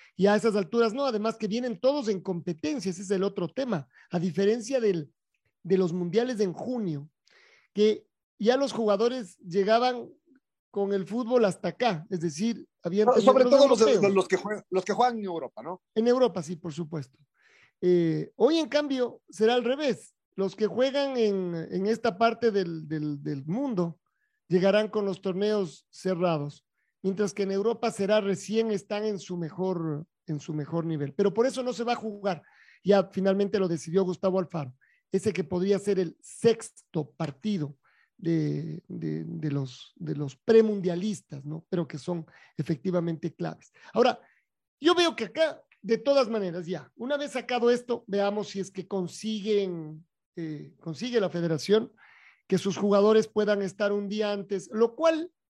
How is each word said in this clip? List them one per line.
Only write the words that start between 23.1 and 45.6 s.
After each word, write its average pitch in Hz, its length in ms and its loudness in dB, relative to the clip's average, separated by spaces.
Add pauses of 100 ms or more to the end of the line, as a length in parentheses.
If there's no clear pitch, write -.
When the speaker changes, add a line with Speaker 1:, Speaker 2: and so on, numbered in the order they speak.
Speaker 1:
del 143 220 -6
mundo 180 540 -4 (500)
llegarán 196 400 4
con 214 160 -2
los 190 160 -4
torneos 196 680 -2
cerrados, 165 760 -2 (360)
mientras 196 300 -2
que 202 120 -4
en 190 80 -2
Europa 220 380 -2
será 208 300 2
recién 208 500 0
están 208 340 -4
en 208 140 -2
su 180 180 -10
mejor, 165 720 -4 (200)
en 151 140 -4
su 156 140 -8
mejor 160 300 -4
nivel. 147 300 -4
Pero 202 180 2
por 233 140 2
eso 262 160 -4
no 247 100 -4
se 220 120 -6
va 240 80 0
a - 40 -2
jugar. 202 460 -6 (420)
Ya 196 280 6
finalmente 196 460 2
lo 190 100 2
decidió 170 360 0
Gustavo 185 340 -2
Alfaro, 151 360 -6 (360)
ese 190 220 0
que 180 120 -2
podría 185 340 0
ser 196 200 -2
el 175 220 -2
sexto - 880 -2
partido 151 640 -6 (400)
de, 156 720 -2
de, 160 380 -6
de 160 260 -8
los, 139 460 -6
de 156 180 -8
los 143 220 -8
premundialistas, 196 1080 2
¿no? 156 240 -10
Pero 170 200 -2
que 151 100 -12
son 170 260 -8 (320)
efectivamente 170 800 -4
claves. - 380 -12 (200)
Ahora, 240 280 2 (600)
yo 339 140 4
veo 339 220 2
que 226 80 -6
acá, 285 360 -2 (200)